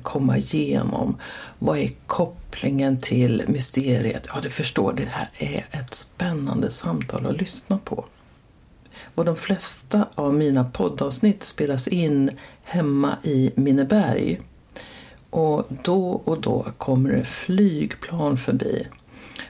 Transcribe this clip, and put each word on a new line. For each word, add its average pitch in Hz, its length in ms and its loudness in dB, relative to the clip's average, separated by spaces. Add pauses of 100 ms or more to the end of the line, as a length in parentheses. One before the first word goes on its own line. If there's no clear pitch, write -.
komma 131 340 2
igenom. - 800 0 (420)
Vad 78 180 0
är 131 140 -2 (160)
kopplingen 135 960 0
till 120 460 2
mysteriet? 127 840 0
Ja, - 80 -4
du - 80 -6
förstår, - 440 0
det 107 160 -2
här - 280 -6
är 143 340 -4
ett 131 220 -8
spännande - 800 -2
samtal 143 540 -4
att 139 160 -2
lyssna - 360 -2
på. - 280 -6 (1120)
Och 170 100 0
de 165 100 2
flesta - 800 -2
av 143 180 2
mina 143 300 4
poddavsnitt 139 800 0
spelas 139 440 -2
in 147 440 2 (320)
hemma 143 600 0
i 131 320 4
Minneberg. 139 840 2 (880)
Och 151 380 2 (160)
då 180 260 2
och - 320 -2
då 110 260 -2 (100)
kommer 135 340 2
det 131 120 2
flygplan 165 1120 0
förbi. - 500 -2 (600)